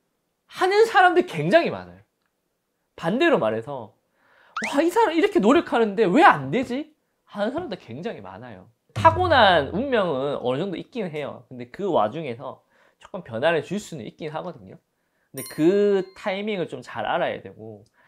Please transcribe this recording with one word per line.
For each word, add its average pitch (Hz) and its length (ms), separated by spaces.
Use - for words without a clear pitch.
하는 403 380
사람들 359 420
굉장히 190 420
많아요. 90 300
반대로 247 440
말해서 113 560
"와, 285 80
이 330 80
사람 415 240
이렇게 349 260
노력하는데 220 640
왜 208 180
안 147 280
되지?" 254 420
하는 208 260
사람도 320 280
굉장히 151 420
많아요. 95 480
타고난 269 760
운명은 175 720
어느 127 180
정도 190 180
있긴 196 320
해요. 123 400
근데 123 220
그 190 200
와중에서 127 720
조금 - 240
변화를 143 400
줄 196 160
수는 147 260
있긴 - 240
하거든요. 151 480
근데 131 200
그 196 640
타이밍을 202 540
좀 127 140
잘 - 240
알아야 139 340
되고, 104 440